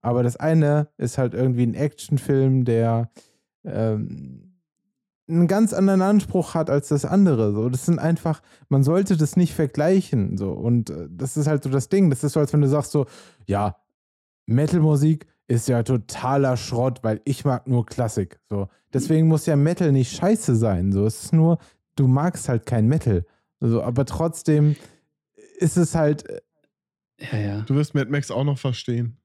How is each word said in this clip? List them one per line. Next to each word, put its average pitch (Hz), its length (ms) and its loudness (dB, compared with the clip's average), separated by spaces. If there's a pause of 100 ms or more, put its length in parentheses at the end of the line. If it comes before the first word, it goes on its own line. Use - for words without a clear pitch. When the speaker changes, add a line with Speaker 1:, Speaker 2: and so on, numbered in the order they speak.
Speaker 1:
aber 120 220 0
das 120 140 -2
eine 151 600 2
ist - 220 -6
halt 123 160 -2
irgendwie 123 300 0
ein 113 100 -2
Actionfilm, 135 880 0
der, 117 460 0 (540)
ähm, 113 840 -6 (800)
einen 170 180 4
ganz 202 260 2
anderen 190 280 2
Anspruch 190 520 0
hat 160 160 0
als 143 200 0
das 143 160 0
andere, 143 480 2
so. 110 160 -2
Das 127 160 -6
sind 170 140 2
einfach, 160 420 -2 (280)
man 139 140 4
sollte 185 320 2
das 151 220 0
nicht 180 160 2
vergleichen, 147 840 0
so. 98 140 -4
Und, 117 380 0
äh, 76 200 -10
das 90 280 -8
ist 147 100 0
halt 151 160 0
so 139 60 -4
das 131 200 -2
Ding. 190 200 4
Das 135 140 -2
ist 143 100 -2
so, 160 80 2
als 143 120 0
wenn 151 80 4
du 143 60 4
sagst 143 240 0
so, 143 140 0 (420)
„Ja, 101 300 -2 (720)
Metal-Musik 151 800 2 (200)
ist 117 220 -2
ja 120 140 0
totaler 127 760 -2
Schrott, 123 460 -4
weil 110 220 -2
ich 139 200 -4
mag 127 220 -2
nur 120 180 0
Klassik“, 110 540 -6 (100)
so. 98 200 -6 (240)
Deswegen 160 340 2
muss 156 180 2
ja 156 100 2
Metal 156 360 2
nicht 131 240 0
scheiße 190 400 0
sein, 101 360 0
so. 98 140 0
Es - 200 -4
ist - 80 -2
nur, 165 260 4 (360)
du 139 120 2
magst 147 420 0
halt 117 160 -2
kein 113 220 0
Metal, 117 380 0 (360)
so. 117 220 0
Aber 123 220 -2
trotzdem 151 720 0 (840)
ist 175 180 0
es 170 180 0
halt, 151 340 0
äh, - 120 -12 (800)
Speaker 2:
Ja, - 200 -6
ja. 104 260 -6
Speaker 3:
Du 135 100 -2
wirst 147 200 -2
Mad 131 160 -2
Max 143 200 -4
auch 117 120 -2
noch 143 160 -2
verstehen. 117 640 -4